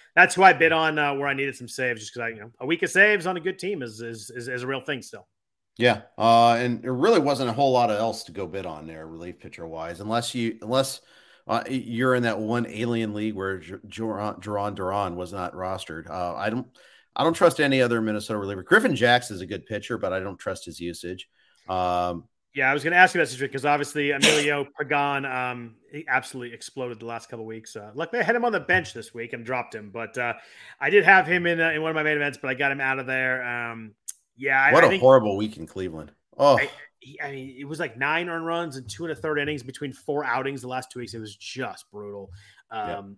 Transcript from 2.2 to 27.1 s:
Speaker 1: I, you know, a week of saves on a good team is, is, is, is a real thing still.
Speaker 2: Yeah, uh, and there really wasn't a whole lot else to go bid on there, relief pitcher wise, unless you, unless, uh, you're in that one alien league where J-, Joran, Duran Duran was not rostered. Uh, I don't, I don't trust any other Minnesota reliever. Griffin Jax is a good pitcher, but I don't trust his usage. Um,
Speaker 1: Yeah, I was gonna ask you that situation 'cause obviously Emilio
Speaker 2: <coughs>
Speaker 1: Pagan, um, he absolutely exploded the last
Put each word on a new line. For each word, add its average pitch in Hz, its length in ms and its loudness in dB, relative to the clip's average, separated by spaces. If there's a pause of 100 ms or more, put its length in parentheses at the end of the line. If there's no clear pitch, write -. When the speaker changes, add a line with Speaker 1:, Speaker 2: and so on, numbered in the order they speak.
Speaker 1:
I, 117 80 -6
you 110 120 -12
know, 113 200 -18
a 127 60 -8
week 170 160 -2
of 175 80 0
saves 202 360 4
on 180 120 -2
a - 20 -12
good 185 180 -6
team 180 240 -6
is, 113 200 -10
is, 117 260 -12
is, 120 200 -12
is 123 140 -6
a 127 40 -8
real 131 160 -4
thing 139 180 -6
still. - 260 -18 (520)
Speaker 2:
Yeah, 117 240 4 (160)
uh, 117 400 8
and 120 240 -2
there 131 100 -2
really 165 260 6
wasn't 135 300 2
a 113 60 -2
whole 135 180 2
lot 120 180 4
else 107 340 -2
to 82 80 -18
go 92 140 -8
bid 90 200 -8
on 78 200 -12
there, 80 200 -14
relief 82 320 -14
pitcher 82 280 -16
wise, 82 340 -10
unless 113 340 -2
you, 113 260 -4
unless, 131 400 -2 (460)
uh, - 200 -2
you're 127 480 0
in 123 100 2
that 110 140 0
one 113 280 -2
alien 113 480 -2
league 107 200 -4
where 95 240 -4
J-, 87 180 -16 (100)
Joran, 104 540 -6
Duran 104 340 -4
Duran 95 420 -4
was 90 160 -10
not 92 220 -6
rostered. 87 560 -8
Uh, 87 260 -6
I 107 140 -4
don't, 120 160 -6 (500)
I 135 80 0
don't 165 80 4
trust 165 260 4
any 135 220 4
other 117 220 2
Minnesota 107 360 -2
reliever. 98 240 -6
Griffin 208 320 4
Jax 120 360 2
is 95 100 -10
a 92 60 -10
good 90 180 -8
pitcher, 107 320 -6
but 92 160 -4
I 95 80 -2
don't 95 180 -8
trust - 280 -8
his 82 120 -14
usage. 87 480 -10 (440)
Um, 175 580 -2 (260)
Speaker 1:
Yeah, 135 160 0
I 143 40 2
was 143 80 -4
gonna 165 140 0
ask 185 180 8
you 175 60 2
that 147 80 2
situation 131 240 -6
'cause 135 140 -6
obviously 147 440 0
Emilio 143 640 2
Speaker 2:
<coughs> - 60 -16
Speaker 1:
Pagan, 143 460 0
um, 123 520 -6 (160)
he 147 160 -12
absolutely 127 460 -4
exploded 123 440 -10
the 117 80 -14
last 117 220 -10